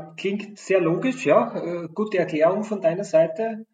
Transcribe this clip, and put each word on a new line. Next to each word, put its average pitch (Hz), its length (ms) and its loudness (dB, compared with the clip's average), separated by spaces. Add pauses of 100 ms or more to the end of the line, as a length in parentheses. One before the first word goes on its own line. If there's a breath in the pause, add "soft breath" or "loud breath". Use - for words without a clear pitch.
(160)
klingt - 420 -6
sehr 190 220 2
logisch, 175 460 0
ja. 175 580 2
Äh, 165 40 -10
gute 196 300 -4
Erklärung 165 460 2
von 208 160 -6
deiner 170 240 0
Seite. 220 680 0